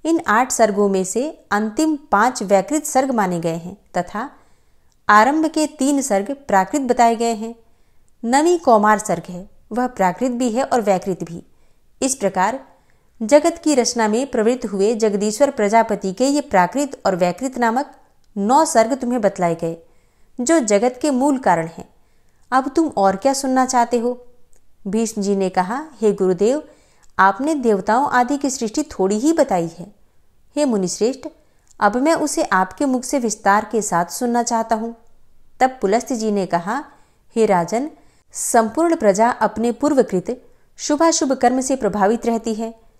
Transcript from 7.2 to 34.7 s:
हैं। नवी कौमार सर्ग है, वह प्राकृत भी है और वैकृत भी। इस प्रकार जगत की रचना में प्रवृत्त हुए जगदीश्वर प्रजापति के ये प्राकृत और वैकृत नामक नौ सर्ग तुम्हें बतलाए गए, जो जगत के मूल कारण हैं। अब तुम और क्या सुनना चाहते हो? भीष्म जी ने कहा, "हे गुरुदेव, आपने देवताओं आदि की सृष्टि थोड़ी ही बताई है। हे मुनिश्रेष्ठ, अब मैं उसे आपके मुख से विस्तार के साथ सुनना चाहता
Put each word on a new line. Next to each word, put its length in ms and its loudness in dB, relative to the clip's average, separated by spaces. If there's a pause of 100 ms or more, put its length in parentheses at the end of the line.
हैं। 200 -8 (680)
नवी 340 2
कौमार 400 4
सर्ग 300 -4
है, 220 -16 (220)
वह 140 -2
प्राकृत 440 -2
भी 200 -2
है 140 -2
और 160 0
वैकृत 440 -2
भी। 180 -14 (600)
इस 120 -2
प्रकार 460 -2 (600)
जगत 420 4
की 100 2
रचना 340 0
में 220 0
प्रवृत्त 360 0
हुए 280 0
जगदीश्वर 560 0
प्रजापति 600 0
के 140 0
ये 140 0
प्राकृत 680 -2
और 100 0
वैकृत 420 -2
नामक 340 -2 (440)
नौ 280 4
सर्ग 280 2
तुम्हें 280 -4
बतलाए 340 0
गए, 220 -6 (640)
जो 180 2
जगत 440 0
के 80 0
मूल 280 0
कारण 280 0
हैं। 280 -18 (560)
अब 260 0
तुम 200 2
और 200 2
क्या 160 0
सुनना 340 0
चाहते 320 0
हो? 280 -6 (600)
भीष्म 360 -2
जी 140 0
ने 120 0
कहा, 380 -4 (140)
"हे 120 4
गुरुदेव, 500 0 (560)
आपने 360 2
देवताओं 560 0
आदि 260 0
की 140 -2
सृष्टि 320 -4
थोड़ी 360 -2
ही 140 2
बताई 460 0
है। 160 -18 (640)
हे 80 2
मुनिश्रेष्ठ, 640 -2 (520)
अब 160 2
मैं 180 2
उसे 280 -2
आपके 440 0
मुख 180 -2
से 140 -2
विस्तार 540 0
के 100 0
साथ 240 -2
सुनना 360 -4
चाहता 340 -2